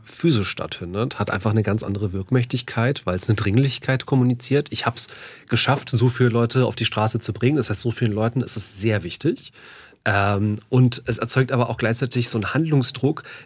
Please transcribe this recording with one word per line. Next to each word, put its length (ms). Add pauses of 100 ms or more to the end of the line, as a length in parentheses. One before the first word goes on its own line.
physisch 460
stattfindet, 680
hat 120
einfach 220
eine 100
ganz 200
andere 300
Wirkmächtigkeit, 960
weil 80
es 160
eine 60
Dringlichkeit 680
kommuniziert. 680
Ich 120
hab's 220 (420)
geschafft, 400
so 220
viele 180
Leute 380
auf 100
die 80
Straße 340
zu 140
bringen. 240
Das 140
heißt, 100
so 100
vielen 220
Leuten 300
ist 160
es 200
sehr 260
wichtig. 500 (500)
Ähm, 540 (100)
und 380
es 100
erzeugt 340
aber 200
auch 80
gleichzeitig 500
so 80
einen 160
Handlungsdruck, 720 (240)